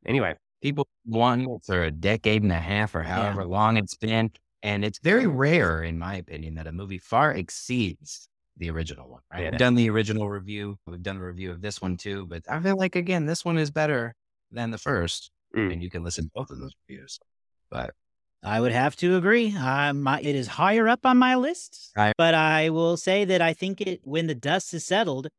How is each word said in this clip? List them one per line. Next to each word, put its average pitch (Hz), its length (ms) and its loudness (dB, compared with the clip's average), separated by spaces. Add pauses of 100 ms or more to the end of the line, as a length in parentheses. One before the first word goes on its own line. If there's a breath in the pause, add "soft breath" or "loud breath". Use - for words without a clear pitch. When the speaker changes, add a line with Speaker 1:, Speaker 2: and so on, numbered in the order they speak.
Speaker 1:
anyway. 104 300 0 (260)
Speaker 2:
People 143 260 -2 (180)
won 120 580 2
for 90 200 2
a 80 80 0
decade 107 500 2
and 101 100 4
a 82 80 2
half 101 360 -2
or 80 80 -2
Speaker 3:
Yeah. 87 120 -4
Speaker 2:
however 98 300 -2
long 104 320 2
it's 101 180 -2
been. 113 360 0 (320)
And 104 220 -2
it's 107 140 -6
very 220 280 4
rare, 131 560 2
in 82 160 -4
my 90 160 -6
opinion, 80 400 -10
that 80 120 -10
a 78 40 -10
movie 95 260 -10
far 131 360 2
exceeds - 920 -6 (280)
the 85 160 -6
original 78 380 -8
one. 62 120 -20 (100)
Right? 90 120 -6
Speaker 1:
Yeah. 80 80 -2
Speaker 2:
We've 117 80 -2
done 123 160 6
the 117 140 4
original 107 400 0
review. 101 580 -8
We've 87 160 -12
done 98 140 -6
a 92 60 -10
review 90 280 -10
of 85 100 -12
this 104 200 -8
one 90 160 -2
too. 98 280 -8
But 82 240 -12
I 156 120 -4
feel 190 160 0
like, 190 180 -2
again, 175 320 0
this 170 160 -4
one 170 140 0
is 156 140 0
better 139 440 0 (360)
than 117 200 -4
the 107 60 -8
first. 92 540 -2 (240)
Speaker 1:
Mm. 101 180 0
Speaker 2:
And 85 100 -6
you 90 80 -8
can 87 120 -6
listen 87 220 -6
to 78 80 -12
both 139 160 -8
of 123 100 -14
those 135 120 -12 (160)
reviews. - 320 -18 (500)
But 60 240 -8 (480)
Speaker 3:
I 107 200 0
would 120 100 2
have 127 260 2
to 180 200 2
agree. 214 360 2
Uh, 143 400 0
my, 139 280 0
it 143 140 0
is 127 120 -2
higher 208 400 4
up 247 180 2
on 254 120 6
my 254 180 6
list. - 640 -4
Speaker 2:
Right. 107 200 4
Speaker 3:
But 165 180 6
I 156 340 4
will 165 260 2
say 190 300 2
that 180 160 4
I 165 100 4
think 185 300 -4
it, 190 240 -4
when 156 220 -2
the 151 80 -2
dust 147 380 -2
is 165 120 -8
settled, 160 420 0 (120)